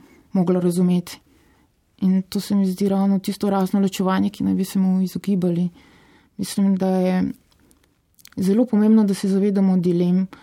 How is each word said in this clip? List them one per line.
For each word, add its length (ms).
mogla 260
razumeti. 600
In 200
to 180
se 160
mi 100
zdi 240
ravno 300
tisto 300
rasno 300
ločevanje, 500
ki 140
naj 100
bi 120
se 140
mu 220
izogibali. 680
Mislim, 380
da 120
je 360
zelo 280
pomembno, 380
da 100
se 160
zavedamo 480
dilem, 500